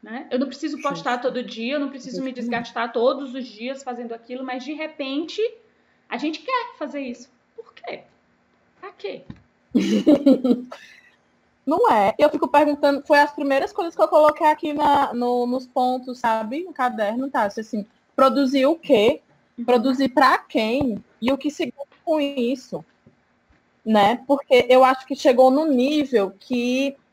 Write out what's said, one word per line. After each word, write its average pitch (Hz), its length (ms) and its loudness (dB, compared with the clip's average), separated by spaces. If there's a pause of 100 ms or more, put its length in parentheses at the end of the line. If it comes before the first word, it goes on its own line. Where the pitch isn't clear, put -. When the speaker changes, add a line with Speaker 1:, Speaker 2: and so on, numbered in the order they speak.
Speaker 1:
né? 220 300 -14
Eu 247 80 -2
não 269 80 -2
preciso 302 340 -10
postar 247 340 -4
Speaker 2:
Justo. 247 120 -8
Speaker 1:
todo 247 160 -6
dia, 226 300 -8
eu 302 80 -4
não 277 80 -6
preciso 269 320 -12
me 262 80 -6
Speaker 2:
Justamente. 247 100 -14
Speaker 1:
desgastar 240 540 -6
todos 254 420 -2
os 254 100 -10
dias 247 380 -12
fazendo 233 300 -10
aquilo, 254 320 -12
mas 254 180 -8
de 285 80 -12
repente 311 680 -8 (680)
a 220 100 -10
gente 302 220 -6
quer 480 400 -6
fazer 285 220 -8
isso. 240 280 -12 (240)
Por - 200 -20
quê? - 300 -14 (760)
Pra 392 140 -18
quê? - 300 -12 (500)
Speaker 2:
<laughs> 247 1040 2 (880)
Não 359 260 2
é. 208 260 2
Eu 294 120 4
fico 294 180 -4
perguntando, 285 580 2
foi 294 140 4
as 294 120 2
primeiras 277 420 -2
coisas 339 200 -6
que - 80 0
eu 311 60 4
coloquei 302 400 4
aqui 311 240 0
na, 285 420 2
no, 247 320 -2
nos 254 220 -6
pontos, 254 520 -4
sabe? 226 440 -2
No 370 80 -14
caderno, 240 580 -4
tá? 262 140 -2
Assim, 208 420 -6 (300)
produzir 262 500 2
o 311 120 4
quê? 226 440 2 (360)
Speaker 1:
Uhum. 240 80 -8
Speaker 2:
Produzir 254 440 2
pra 277 280 4
quem? 233 680 -2 (180)
E 240 100 -2
o 277 60 -2
que 285 140 -6
se 330 140 -6
ganha 269 220 -14 (180)
com 311 160 0
isso? 254 640 -6 (1000)
Né? 220 400 4
Porque 269 440 4
eu 254 140 8
acho 262 220 2
que 277 100 -6
chegou 254 360 4
no 294 140 2
nível 262 760 0
que 254 560 -4 (180)